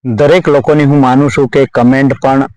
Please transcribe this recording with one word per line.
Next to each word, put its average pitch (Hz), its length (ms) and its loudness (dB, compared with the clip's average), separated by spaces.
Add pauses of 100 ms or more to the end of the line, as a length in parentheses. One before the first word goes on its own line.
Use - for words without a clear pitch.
દરેક 127 440 0
લોકોની 151 360 0
હું 143 160 2
માનું 131 300 2
છું 135 180 -2
કે 139 180 0
કમેન્ટ 131 460 0 (100)
પણ 135 240 -2 (100)